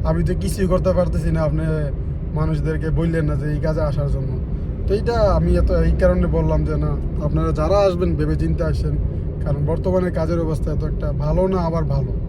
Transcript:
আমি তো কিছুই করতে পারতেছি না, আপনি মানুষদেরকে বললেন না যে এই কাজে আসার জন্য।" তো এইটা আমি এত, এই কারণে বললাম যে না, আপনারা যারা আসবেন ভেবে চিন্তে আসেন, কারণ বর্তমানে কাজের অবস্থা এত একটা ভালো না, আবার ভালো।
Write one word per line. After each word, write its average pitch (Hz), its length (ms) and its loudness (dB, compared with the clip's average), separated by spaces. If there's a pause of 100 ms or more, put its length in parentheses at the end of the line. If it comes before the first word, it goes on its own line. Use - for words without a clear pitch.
আমি 165 200 2
তো 175 100 0
কিছুই 185 320 -2
করতে 180 260 2
পারতেছি 170 380 0
না, 160 120 2
আপনি 151 200 0 (720)
মানুষদেরকে 156 560 0
বললেন 160 340 0
না 151 100 0
যে 147 180 -2
এই 147 80 -2
কাজে 156 200 0
আসার 143 320 0
জন্য।" 131 260 -2 (480)
তো 190 80 2
এইটা 226 180 0
আমি 180 440 4
এত, 175 140 2
এই 165 300 2
কারণে 180 260 4
বললাম 156 380 0
যে 151 120 -2
না, 147 200 0 (280)
আপনারা 156 280 0
যারা 156 260 2
আসবেন 175 380 2
ভেবে 151 200 0
চিন্তে 165 280 0
আসেন, 151 320 0 (480)
কারণ 147 220 0
বর্তমানে 180 440 0
কাজের 170 300 0
অবস্থা 156 320 -2
এত 147 120 0
একটা 151 280 -2
ভালো 156 360 2
না, 190 100 0
আবার 165 260 0
ভালো। 135 280 0 (160)